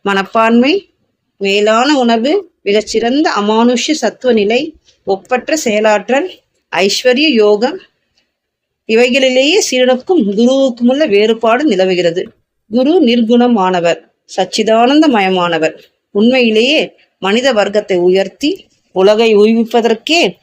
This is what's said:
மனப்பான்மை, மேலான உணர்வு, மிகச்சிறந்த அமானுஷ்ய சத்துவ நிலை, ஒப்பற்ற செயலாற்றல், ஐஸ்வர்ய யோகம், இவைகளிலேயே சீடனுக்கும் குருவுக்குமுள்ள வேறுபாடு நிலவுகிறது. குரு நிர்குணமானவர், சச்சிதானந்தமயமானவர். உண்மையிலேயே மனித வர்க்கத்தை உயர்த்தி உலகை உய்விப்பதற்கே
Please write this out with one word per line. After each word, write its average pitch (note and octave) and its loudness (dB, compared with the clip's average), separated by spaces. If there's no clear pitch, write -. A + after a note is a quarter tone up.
மனப்பான்மை, A3+ 0
மேலான G#3+ 0
உணர்வு, B3+ -2
மிகச்சிறந்த A3 -2
அமானுஷ்ய A3+ 0
சத்துவ B3+ -4
நிலை, A3+ -2
ஒப்பற்ற B3 -4
செயலாற்றல், G#3+ -2
ஐஸ்வர்ய B3+ 0
யோகம், A3+ 0
இவைகளிலேயே B3+ 0
சீடனுக்கும் B3+ 0
குருவுக்குமுள்ள B3+ 0
வேறுபாடு A3+ 0
நிலவுகிறது. F3+ 0
குரு C#4 2
நிர்குணமானவர், A3+ 0
சச்சிதானந்தமயமானவர். G3 0
உண்மையிலேயே A#3 0
மனித A#3+ -2
வர்க்கத்தை G3+ -2
உயர்த்தி F#3+ -2
உலகை G#3 2
உய்விப்பதற்கே A3+ 0